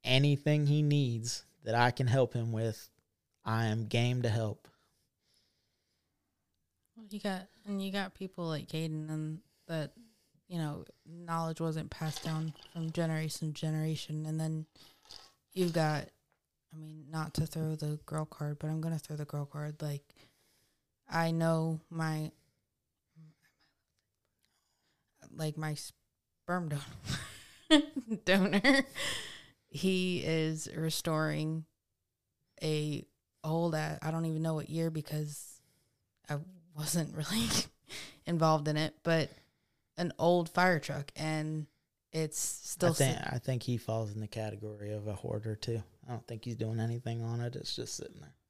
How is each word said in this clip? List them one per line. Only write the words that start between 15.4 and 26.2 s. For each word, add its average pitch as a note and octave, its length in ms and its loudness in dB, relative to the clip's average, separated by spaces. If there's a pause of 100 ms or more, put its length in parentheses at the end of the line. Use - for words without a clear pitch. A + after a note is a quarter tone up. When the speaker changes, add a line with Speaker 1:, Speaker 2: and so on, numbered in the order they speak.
Speaker 2:
you've F3 200 2
got D3+ 320 2 (680)
I D#3 60 -14
mean, D#3 320 -14
not D#3+ 240 -4
to D#3+ 100 2
throw D#3 300 -2
the D3+ 300 -4
girl D#3 200 -4
card, D3 340 -6
but D#3 100 -4
I'm D#3+ 120 -2
gonna D#3+ 180 -2
throw D3+ 160 -8
the D3 100 -6
girl C#3+ 200 -6
card. D3+ 360 -8
Like, D3 220 -4 (1080)
I E3 220 2
know E3 580 2
my, D#3 420 -2 (3000)
like, D#3 220 -2
my D#3 180 -4
sperm - 920 -6